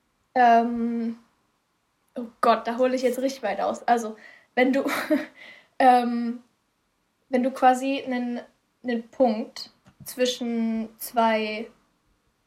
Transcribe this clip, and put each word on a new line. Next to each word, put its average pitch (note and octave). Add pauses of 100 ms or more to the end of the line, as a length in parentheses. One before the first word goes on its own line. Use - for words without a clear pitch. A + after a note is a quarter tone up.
(360)
ähm, A#3 (960)
oh A#3+ (160)
Gott, A3+
da A#3
hole B3+
ich B3+
jetzt A#3+
richtig C4
weit G3+
aus. G#3+
Also, A3+ (380)
wenn B3+
du, C4+
<laughs> -
ähm, A#3+ (840)
wenn B3
du C4
quasi C4
einen, B3 (420)
einen A#3
Punkt - (340)
zwischen A#3 (100)
zwei, A3 (800)